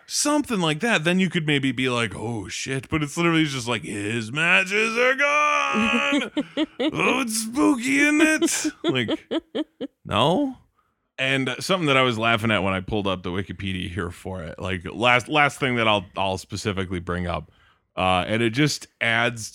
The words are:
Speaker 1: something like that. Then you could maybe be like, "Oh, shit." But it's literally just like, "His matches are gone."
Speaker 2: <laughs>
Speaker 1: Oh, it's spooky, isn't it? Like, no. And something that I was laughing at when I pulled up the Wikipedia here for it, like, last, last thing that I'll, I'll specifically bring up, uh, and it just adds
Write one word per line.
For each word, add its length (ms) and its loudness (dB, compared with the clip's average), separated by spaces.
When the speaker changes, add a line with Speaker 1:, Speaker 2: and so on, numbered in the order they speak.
Speaker 1:
something 540 0
like 180 2
that. 240 0
Then 160 2
you 100 4
could 160 0
maybe 280 2
be 160 0
like, 260 0
"Oh, 320 -6
shit." 420 -6
But 140 0
it's 140 -6
literally 300 2
just 200 -6
like, 160 -2
"His 480 -4
matches 680 0
are 200 2
gone." 1200 0
Speaker 2:
<laughs> 300 -4
Speaker 1:
Oh, 280 0
it's 220 -4
spooky, 560 0
isn't 220 4
it? 460 2
Like, 420 0
no. 540 2
And 420 0
something 260 0
that 100 4
I 60 6
was 160 2
laughing 320 2
at 120 2
when 120 0
I 60 -2
pulled 260 -4
up 160 -2
the 80 -6
Wikipedia 600 -6
here 200 -6
for 320 -10
it, 160 -12
like, 240 -4
last, 360 4
last 300 2
thing 180 0
that 120 2
I'll, 160 2
I'll 220 -2
specifically 600 -6
bring 260 -4
up, 240 -6
uh, 300 2
and 160 0
it 80 2
just 360 0
adds 540 0